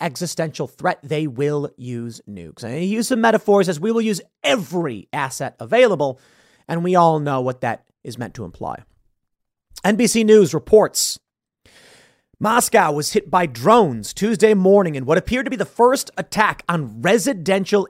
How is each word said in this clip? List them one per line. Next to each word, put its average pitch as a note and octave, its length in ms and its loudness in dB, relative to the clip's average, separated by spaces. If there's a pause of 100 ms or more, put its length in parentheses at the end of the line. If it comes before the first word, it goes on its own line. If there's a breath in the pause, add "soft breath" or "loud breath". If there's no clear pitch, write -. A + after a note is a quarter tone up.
existential D#3+ 640 -8
threat, - 360 -6
they D3+ 240 -6
will C#3+ 500 -4
use A#2 520 -12
nukes. F2 340 -16
And A2+ 100 -10
he E3 120 -6
used A3 240 -4
some A3+ 120 0
metaphors G#3 480 2
as, D#3 100 -4
"We G#3 120 -2
will A3+ 100 0
use G#3+ 200 -2 (220)
every E3+ 680 -2
asset C#3 460 -8
available," D3 600 2 (480 soft breath)
and E3+ 160 -4
we F3+ 120 0
all E3 240 4
know C#3+ 220 -4
what B2+ 200 -6
that A#2 240 -6 (180)
is A#2 140 -14
meant A#2 180 -12
to G#2+ 100 -12
imply. - 380 -12 (1000)
N G#3 120 2
B A#3 120 0
C A3+ 160 0
News G#3+ 300 6
reports - 680 2 (1200 soft breath)
Moscow G#3 520 2
was D3 220 -4
hit F#3 180 -2
by F3+ 140 2
drones C3 680 2
Tuesday A3 400 2
morning F#3 420 4
in C3 100 -8
what D#3 120 2
appeared A#3+ 280 -2
to C#4 40 -6
be C4 60 -4
the F#3+ 100 -4
first - 520 2
attack F#3 500 -2
on B2 340 -4
residential F#3+ 880 0